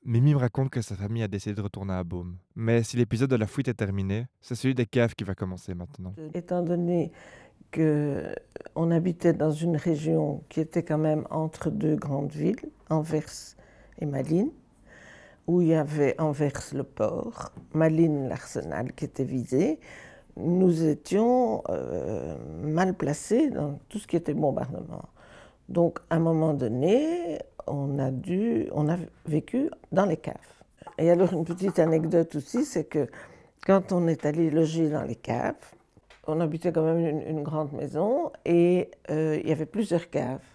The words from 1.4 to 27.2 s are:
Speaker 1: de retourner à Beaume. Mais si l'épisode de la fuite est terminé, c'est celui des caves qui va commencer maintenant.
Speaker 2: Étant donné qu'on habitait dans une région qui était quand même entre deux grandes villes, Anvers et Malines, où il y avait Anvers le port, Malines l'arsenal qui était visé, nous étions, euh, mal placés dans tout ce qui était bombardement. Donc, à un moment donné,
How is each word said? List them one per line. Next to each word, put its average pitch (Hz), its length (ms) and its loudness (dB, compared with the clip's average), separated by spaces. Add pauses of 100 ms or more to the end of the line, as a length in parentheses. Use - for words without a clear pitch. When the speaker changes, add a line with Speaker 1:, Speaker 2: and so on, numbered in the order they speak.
Speaker 1:
de 107 40 -6
retourner 98 320 -4
à 92 120 -2
Beaume. 87 340 -8 (160)
Mais 113 300 2
si - 120 -8
l'épisode 120 320 2
de 127 80 4
la 107 120 2
fuite - 180 -4
est 123 80 -2
terminé, 98 520 -2 (140)
c'est - 140 -10
celui 131 200 0
des 123 120 2
caves 117 300 2
qui 110 80 -6
va 92 100 -4
commencer 92 400 -8
maintenant. 90 400 -10 (200)
Speaker 2:
Étant 175 280 -2
donné 170 480 0 (640)
qu'on 151 1200 0
habitait 170 400 4
dans 156 180 2
une 160 260 0
région 156 720 0
qui - 120 -4
était 165 240 -2
quand 156 140 0
même 156 320 0
entre 160 380 -4
deux 151 280 0
grandes 143 340 -4
villes, 151 400 -2 (200)
Anvers 156 680 -4 (420)
et 156 80 -4
Malines, 151 460 0 (960)
où 180 140 4
il 165 60 6
y 160 60 6
avait 147 460 2
Anvers 147 420 0 (100)
le 139 120 -4
port, - 680 -4 (240)
Malines 156 540 4
l'arsenal 80 640 -6
qui - 120 -8
était 135 200 -4
visé, 135 560 0 (560)
nous 170 480 2
étions, 220 840 2
euh, 73 680 -4 (240)
mal 170 320 2
placés 214 560 0
dans 147 380 -4
tout - 100 -10
ce - 80 -12
qui - 80 -6
était 165 180 0
bombardement. 139 720 -4 (640)
Donc, 170 300 2 (100)
à 170 80 0
un 160 40 2
moment 160 340 2
donné, 240 840 0 (260)